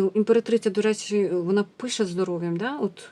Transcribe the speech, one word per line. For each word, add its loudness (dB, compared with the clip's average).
імператриця, 2
до -2
речі, 0
вона 0
пише -4
здоров'ям. -4
Да? -4
От, -6